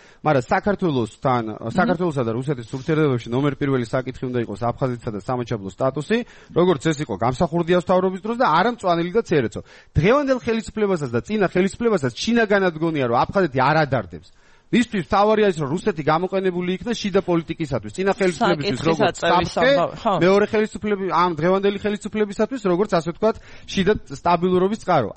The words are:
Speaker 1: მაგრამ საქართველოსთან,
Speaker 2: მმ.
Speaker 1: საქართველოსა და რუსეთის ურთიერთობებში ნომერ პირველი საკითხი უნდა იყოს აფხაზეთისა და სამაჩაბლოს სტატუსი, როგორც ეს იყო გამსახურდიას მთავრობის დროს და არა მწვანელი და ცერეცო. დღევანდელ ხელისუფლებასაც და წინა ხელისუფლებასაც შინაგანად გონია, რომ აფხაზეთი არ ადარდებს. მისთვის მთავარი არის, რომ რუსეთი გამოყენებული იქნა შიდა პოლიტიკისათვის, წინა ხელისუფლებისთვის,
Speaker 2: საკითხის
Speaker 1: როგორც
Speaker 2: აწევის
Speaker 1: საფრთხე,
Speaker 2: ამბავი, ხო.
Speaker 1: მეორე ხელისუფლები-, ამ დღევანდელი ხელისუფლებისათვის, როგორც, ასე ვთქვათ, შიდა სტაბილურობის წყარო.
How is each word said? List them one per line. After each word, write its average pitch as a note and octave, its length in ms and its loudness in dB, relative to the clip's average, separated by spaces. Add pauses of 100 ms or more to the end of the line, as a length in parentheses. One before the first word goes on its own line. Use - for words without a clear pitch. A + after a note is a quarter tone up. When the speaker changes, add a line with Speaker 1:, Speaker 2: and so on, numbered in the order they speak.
(180)
Speaker 1:
მაგრამ C#3 260 2
საქართველოსთან, C3+ 1000 -2
Speaker 2:
მმ. A2 260 -8
Speaker 1:
საქართველოსა E3+ 540 0
და A2+ 100 -2
რუსეთის B2 340 -6
ურთიერთობებში C#3 640 0
ნომერ C3+ 240 0
პირველი C3+ 320 -2
საკითხი C3 400 -6
უნდა B2 160 -2
იყოს G#2 200 -6
აფხაზეთისა A#2+ 520 -4
და G2+ 80 -8
სამაჩაბლოს A#2 520 -6
სტატუსი, D3 440 -2 (320)
როგორც E3+ 320 2
ეს D#3 160 0
იყო C#3+ 180 -6
გამსახურდიას E3+ 680 0
მთავრობის F#3 360 0
დროს A3+ 160 -6
და A#3+ 120 2
არა F3+ 220 4
მწვანელი F3 420 -2
და A3+ 80 2
ცერეცო. B2 400 0 (300)
დღევანდელ B3+ 500 2
ხელისუფლებასაც G#3 680 -2
და A#2 100 0
წინა G#3 240 0
ხელისუფლებასაც F#3 680 0
შინაგანად G3+ 600 2
გონია, D#3 320 -2
რომ A#2+ 140 2
აფხაზეთი D3+ 420 0
არ D3 160 4
ადარდებს. A2+ 520 -2 (420)
მისთვის G#3 380 0
მთავარი G#3+ 320 4
არის, G3 160 2
რომ D3 120 -2
რუსეთი E3 360 -2
გამოყენებული F3+ 640 0
იქნა G3 240 -4
შიდა G3 280 0
პოლიტიკისათვის, D#3 680 -2
წინა F#3+ 240 0
ხელისუფლებისთვის, F3 640 0
Speaker 2:
საკითხის - 80 -6
Speaker 1:
როგორც E3 320 0
Speaker 2:
აწევის E3+ 320 2
Speaker 1:
საფრთხე, B3+ 240 2
Speaker 2:
ამბავი, E3 240 0
ხო. G#3 240 0
Speaker 1:
მეორე G3+ 240 6
ხელისუფლები-, G#3 640 -2
ამ F3 240 2
დღევანდელი F#3+ 460 0
ხელისუფლებისათვის, G#3+ 880 -4
როგორც, F#3 240 2
ასე E3 160 0
ვთქვათ, G#3+ 260 0 (280)
შიდა G3 300 0 (180)
სტაბილურობის F3+ 680 0
წყარო. C#3 380 2